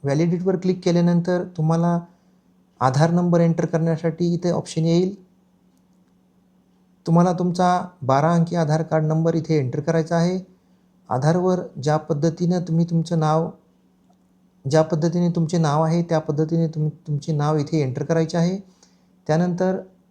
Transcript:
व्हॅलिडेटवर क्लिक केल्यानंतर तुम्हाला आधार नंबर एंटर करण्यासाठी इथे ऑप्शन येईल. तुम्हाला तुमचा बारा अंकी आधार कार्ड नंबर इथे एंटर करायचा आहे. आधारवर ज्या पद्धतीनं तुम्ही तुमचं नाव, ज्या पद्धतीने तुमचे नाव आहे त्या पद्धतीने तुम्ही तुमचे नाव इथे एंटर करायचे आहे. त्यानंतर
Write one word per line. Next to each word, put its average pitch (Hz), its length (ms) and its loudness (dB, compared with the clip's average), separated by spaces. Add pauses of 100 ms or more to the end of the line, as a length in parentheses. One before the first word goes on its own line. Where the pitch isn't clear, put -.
व्हॅलिडेटवर 170 540 0
क्लिक 185 280 -2
केल्यानंतर 175 600 2 (120)
तुम्हाला 165 420 0 (800)
आधार 135 300 4
नंबर 175 300 2
एंटर 165 260 2
करण्यासाठी 165 680 -2
इथे 175 160 -2
ऑप्शन 160 340 -4
येईल. 180 300 2 (1900)
तुम्हाला 175 260 4
तुमचा 180 480 0 (220)
बारा 139 300 2
अंकी 170 240 0
आधार 160 260 0
कार्ड 156 220 0
नंबर 160 300 0
इथे 160 240 0
एंटर 139 220 -2
करायचा 165 360 0
आहे. 175 220 0 (680)
आधारवर 175 520 0 (220)
ज्या 151 140 0
पद्धतीनं 165 640 -2
तुम्ही 165 240 0
तुमचं 165 340 -2
नाव, 156 320 0 (1120)
ज्या 156 180 2
पद्धतीने 170 480 0
तुमचे 170 280 0
नाव 156 240 2
आहे 165 200 0
त्या 170 160 0
पद्धतीने 160 480 -2
तुम्ही 156 240 -4 (160)
तुमचे 147 260 -4
नाव 151 240 0
इथे 151 240 -2
एंटर 131 240 -4
करायचे 165 340 0
आहे. 175 200 0 (680)
त्यानंतर 180 520 0 (320)